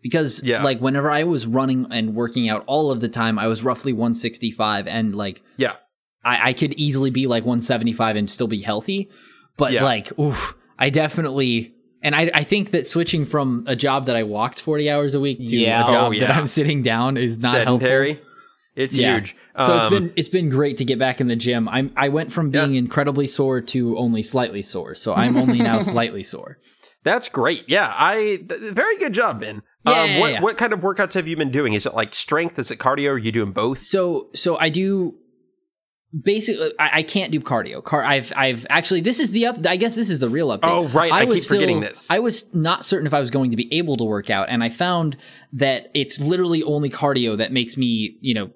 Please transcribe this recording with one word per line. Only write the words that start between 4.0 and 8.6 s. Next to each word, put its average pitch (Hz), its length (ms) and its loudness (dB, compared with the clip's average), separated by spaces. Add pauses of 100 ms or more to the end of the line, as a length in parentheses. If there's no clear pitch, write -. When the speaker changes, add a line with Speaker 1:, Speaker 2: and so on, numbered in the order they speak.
Speaker 1:
sixty-five, 110 720 -2
and, 110 260 -2
like, 101 280 -6 (160)
Speaker 2:
Yeah. 120 160 0 (500)
Speaker 1:
I, 120 240 4
I 131 60 2
could 143 180 0
easily 139 380 0
be, 131 180 0
like, 117 160 0
one 120 160 0
seventy-five 113 560 0
and 104 120 0
still 120 200 -2
be 104 140 -4